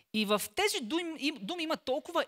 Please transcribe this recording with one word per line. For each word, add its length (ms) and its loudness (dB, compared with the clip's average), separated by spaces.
И 120 2
в 160 4
тези 260 2
думи, 380 -2
им, 220 -2
думи 220 -4
има 140 0
толкова 500 0